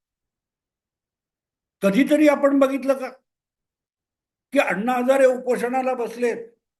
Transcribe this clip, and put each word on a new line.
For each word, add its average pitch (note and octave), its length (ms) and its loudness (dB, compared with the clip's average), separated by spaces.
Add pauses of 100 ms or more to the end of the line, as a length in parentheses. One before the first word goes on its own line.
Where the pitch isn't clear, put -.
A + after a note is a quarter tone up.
(1800)
कधीतरी D4 460 2
आपण C#4 320 2
बघितलं C4+ 340 0
का B3+ 160 -10 (1400)
की C4+ 80 -2
अण्णा G#3+ 320 -2
हजारे C4 340 2
उपोषणाला B3+ 680 -2
बसलेत A#3 540 -6 (320)